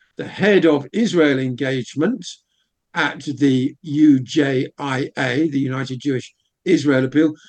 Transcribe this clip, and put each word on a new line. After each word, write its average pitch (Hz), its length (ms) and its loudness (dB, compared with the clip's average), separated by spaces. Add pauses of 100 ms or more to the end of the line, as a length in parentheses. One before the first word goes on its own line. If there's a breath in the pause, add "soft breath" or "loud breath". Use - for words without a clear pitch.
(180)
The - 100 -10
head 190 380 2
of 143 280 2
Israel 151 460 2
engagement 131 880 -4 (680)
at 156 320 -4
the 135 560 0
U 151 400 4
J 135 560 -2
I 135 400 -6
A, 139 320 0
the 139 100 -2
United 131 400 -4
Jewish 131 340 -6 (300)
Israel 143 420 2
Appeal, 151 280 0 (160 soft breath)